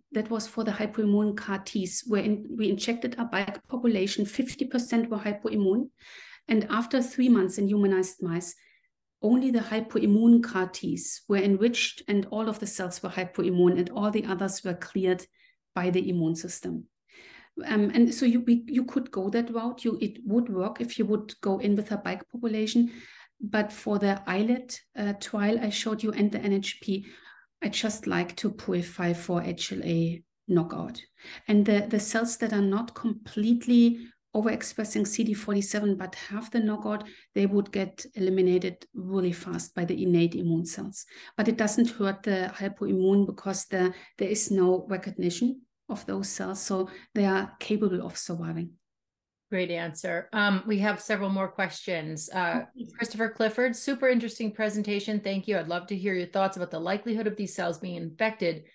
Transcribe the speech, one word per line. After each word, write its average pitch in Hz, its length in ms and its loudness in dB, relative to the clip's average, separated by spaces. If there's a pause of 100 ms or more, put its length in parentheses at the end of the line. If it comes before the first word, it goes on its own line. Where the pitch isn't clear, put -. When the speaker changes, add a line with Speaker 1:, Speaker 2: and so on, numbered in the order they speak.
(140)
Speaker 1:
that 214 180 -2
was 220 160 -4
for - 160 -4
the 220 80 -2
hypoimmune 208 640 2
car 196 220 -6
Ts, 190 480 -4
where 208 160 2
in, 208 260 0
we 214 200 0
injected 233 500 -2
a 233 60 -2
bulk 202 420 -4
population, 214 580 0
fifty 254 400 -4
percent 240 460 0
were 214 80 -4
hypoimmune. 208 720 0 (580)
And 214 220 4
after 233 320 0
three 247 280 2
months 190 300 6
in 202 80 2
humanized 196 540 2
mice, 175 340 -4 (680)
only 254 300 4
the 233 80 4
hypoimmune 226 840 6
car 185 240 -2
Ts 170 600 -6
were 202 100 4
enriched, 202 720 2
and 202 240 2
all 220 180 -4
of 214 100 -4
the 202 80 -6
cells 180 360 -4
were 185 60 -4
hypoimmune, 180 680 4
and 180 120 0
all 208 220 0
the 208 140 0
others 190 380 -2
were 185 100 -2
cleared 180 520 0 (500)
by 180 140 0
the 180 200 2
immune 165 260 2
system. 170 500 -8 (800)
Um, 208 280 2
and 233 200 6
so - 120 0
you, 240 160 4
we, 233 240 4
you 254 200 0
could - 260 -4
go 190 180 -2
that 233 240 0
route. 233 320 -4
You, 220 160 0
it - 240 -6
would 240 240 2
work 196 320 -2
if 233 160 -8
you 226 80 0
would 214 360 -2
go 190 180 0
in 208 160 2
with 208 160 -2
a 208 60 -2
bulk 196 340 -6
population. 233 600 0 (480)
But 208 320 0
for 208 280 -2
the 196 260 2
islet, 220 540 0 (180)
uh, 208 160 -2
trial 208 480 0
I 220 80 -2
showed 214 320 -2
you 220 120 -2
and 202 180 2
the 214 80 -4
N 196 140 0
H 196 280 -2
P, 196 240 -4 (560)
I 220 80 -2
just - 380 -4
like 175 300 0
to 208 140 -2
purify 175 640 -2
for 170 300 -2
H 170 300 -6
L 185 100 -6
A 165 400 0 (240)
knockout. 170 520 0 (480)
And 208 180 6
the, 208 220 4
the 208 120 0
cells 233 380 -2
that 226 160 -2
are 202 80 2
not 202 340 0
completely 233 1120 2 (280)
overexpressing 214 720 -2
C 214 180 0
D 220 100 0
forty-seven 202 600 0
but 185 200 -8
have 214 360 -10
the 240 80 0
knockout, 214 480 -2 (280)
they 202 100 4
would 202 260 2
get 190 340 -4 (100)
eliminated 185 800 2
really 185 400 -2
fast 175 420 -8
by 175 100 -2
the 180 180 -2
innate 170 320 4
immune 165 300 0
cells. - 400 -8 (320)
But 214 100 0
it 226 100 2
doesn't 220 340 4
hurt 196 320 -2
the 185 320 0
hypoimmune 196 680 2
because 190 400 -4
the, 185 280 0 (240)
there 196 120 -2
is 214 220 0
no 185 380 4
recognition 190 720 -2 (280)
of - 160 -10
those 196 240 -4
cells, 190 320 -4
so 185 280 -2 (240)
they 202 120 4
are 190 340 0
capable 202 460 0
of 170 120 -10
surviving. 170 540 -6 (800)
Speaker 2:
Great 180 220 -2
answer. 170 600 -6
Um, 202 340 2
we 208 140 0
have 208 220 0
several 202 280 -2
more 190 200 -2
questions. 160 840 -6
Uh, 170 280 -2 (120)
Speaker 1:
Okay. 240 240 -14
Speaker 2:
Christopher 226 320 -2
Clifford, 233 460 0
super 269 320 -2
interesting 233 460 0
presentation. 208 680 -2
Thank 196 260 -4
you. 202 120 0
I'd 160 100 -4
love 175 200 -4
to 202 100 -4
hear 190 160 -2
your 175 140 -2
thoughts 190 280 0
about 180 160 -6
the 165 80 -6
likelihood 208 480 -2
of 202 80 -4
these 196 180 -6
cells 175 240 -4
being 180 200 -8
infected 165 640 -4 (100)